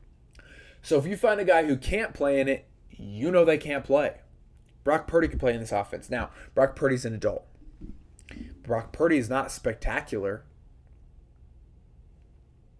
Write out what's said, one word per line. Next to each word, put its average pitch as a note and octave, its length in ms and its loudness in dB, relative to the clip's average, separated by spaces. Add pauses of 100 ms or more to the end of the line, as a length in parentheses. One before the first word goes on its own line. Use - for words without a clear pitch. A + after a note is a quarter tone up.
(840)
So D#3 160 2
if C3+ 80 0
you G3 100 -4
find G#3+ 220 2
a G3+ 60 -4
guy E3 200 6
who C#3+ 120 2
can't G3+ 360 -4
play C#3 280 2
in C3+ 80 2
it, - 180 -4 (240)
you G#2+ 400 -6
know F3 140 6
they D#3+ 120 6
can't D3 280 -6
play. C#3 320 2 (640)
Brock D#3 240 0
Purdy E3 220 2
can - 100 -6
play B2 160 2
in A#2 60 -4
this A2+ 100 -10
offense. - 400 -4
Now, A#2+ 200 -4 (260)
Brock C3+ 180 4
Purdy's C3 300 0
an A2+ 100 -6
adult. G#2 320 -4 (1200)
Brock A2+ 280 -6
Purdy E3 240 2
is A#2 140 -2
not C3 220 -4
spectacular. A2 920 -6 (2500)